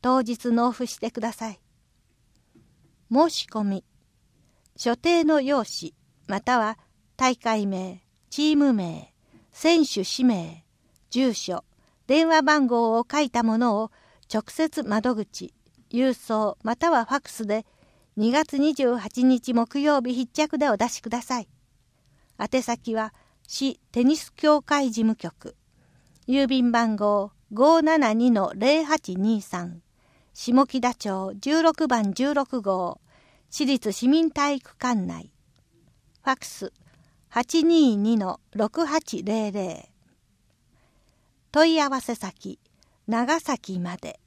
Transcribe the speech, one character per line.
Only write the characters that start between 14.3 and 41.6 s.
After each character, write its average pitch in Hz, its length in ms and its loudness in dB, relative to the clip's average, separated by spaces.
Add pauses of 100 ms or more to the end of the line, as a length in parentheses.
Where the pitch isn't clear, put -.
直 214 180 -2
接 311 340 -4
窓 214 320 0
口、 - 380 -10 (360)
郵 254 240 0
送、 214 480 -4
ま 226 140 -4
た 339 160 0
は 240 140 4
フ 254 100 -4
ァ - 20 0
ッ - 40 0
ク - 100 -20
ス 220 160 -10
で 214 180 -4 (520)
二 220 160 0
月 302 240 0
二 294 160 2
十 247 240 0
八 214 260 -4
日 254 300 2
木 233 260 -2
曜 285 220 2
日 247 120 -4
必 247 180 -6
着 302 260 -2
で 285 120 0
お 214 60 2
出 226 140 -2
し - 120 -12
く - 80 -12
だ 240 120 -6
さ 247 180 -6
い。 208 80 -12 (880)
宛 247 240 -2
先 233 340 -6
は、 220 180 -4 (340)
市 - 320 -4 (120)
テ 240 120 0
ニ 294 140 4
ス - 160 -14
協 302 280 2
会 285 260 0
事 226 140 -4
務 220 140 2
局。 - 400 -14 (720)
郵 269 200 2
便 247 240 2
番 233 260 0
号 208 340 0 (220)
五 302 280 6
七 302 320 4
二 240 180 4
の 196 240 2
零 277 280 2
八 277 320 -4
二 208 260 0
三。 175 400 -12 (520)
下 254 320 2
北 247 280 -2
町 190 460 -8
十 302 220 0
六 320 260 2
番 220 260 0
十 277 200 0
六 269 280 -2
号。 185 380 -4 (500)
市 - 160 -4
立 254 280 0
市 247 160 0
民 320 220 4
体 285 260 -2
育 - 200 -16
館 240 240 -2
内。 170 300 -10 (920)
フ 277 80 -2
ァ - 20 2
ッ 262 60 -4
ク - 60 -16
ス - 280 -14 (560)
八 302 340 0
二 311 320 6
二 214 220 2
の 185 240 -4 (120)
六 220 320 -2
八 285 380 -4
零 208 280 -4
零。 185 380 -8 (1600)
問 320 220 6